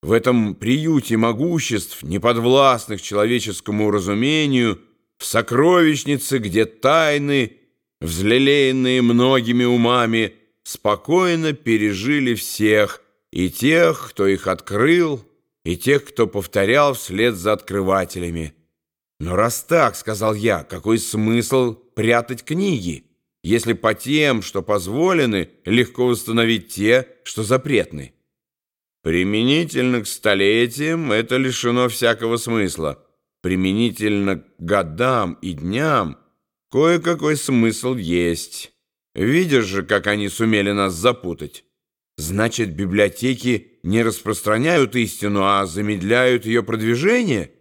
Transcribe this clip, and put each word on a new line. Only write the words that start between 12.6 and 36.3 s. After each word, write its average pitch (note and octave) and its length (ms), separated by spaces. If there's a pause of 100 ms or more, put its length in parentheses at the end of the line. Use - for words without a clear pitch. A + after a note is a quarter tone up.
и F2+ 200
тех, D#3+ 580
кто G2 180
их F#2+ 220
открыл, C3+ 760 (400)
и E2+ 120
тех, C#3 280
кто - 220
повторял G#2+ 680
вслед A2+ 400
за F#2+ 180
открывателями. F#2 1000 (640)
«Но F2 180
раз A#2 260
так, — D3+ 340
сказал G#2+ 380
я, — G2+ 360
какой G2 280
смысл A2+ 760 (200)
прятать A#2 480
книги, C#3+ 640 (380)
если A2+ 300
по A2 220
тем, C#3 480
что G2 200
позволены, G#2+ 880 (140)
легко B2 420
восстановить A#2 640
те, A#2 400 (160)
что - 180
запретны?» G#2+ 720 (880)
«Применительно B2 1000
к G2+ 40
столетиям A#2 1040
это A2+ 240
лишено B2 520
всякого A#2 480
смысла. F#2+ 680 (380)
Применительно G2 920
к - 80 (140)
годам F#2+ 840
и F#2+ 120
дням G2 640 (520)